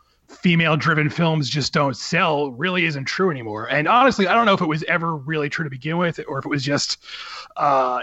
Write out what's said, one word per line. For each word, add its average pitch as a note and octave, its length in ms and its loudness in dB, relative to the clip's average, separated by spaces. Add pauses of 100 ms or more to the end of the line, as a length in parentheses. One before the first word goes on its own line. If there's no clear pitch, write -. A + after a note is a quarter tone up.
(280)
female-driven D#3 840 2
films D#3+ 360 0
just B2+ 260 -2
don't C#3 220 0
sell D#3 560 0
really F3 340 -2
isn't C#3+ 200 -4
true F#3 240 0
anymore. A#2 400 -6
And D3 180 0
honestly, A3+ 380 4
I F3 80 2
don't A3+ 140 4
know G3 80 6
if F3+ 60 2
it F3+ 60 0
was D#3 160 0
ever E3 320 -2
really D3 320 -4
true D#3 160 -4
to D3+ 60 -6
begin C3+ 280 -6
with F3 300 -2
or - 120 -6
if - 60 -6
it - 40 -6
was C#3+ 140 -2
just, C#3 340 -2 (600)
uh, C3 460 2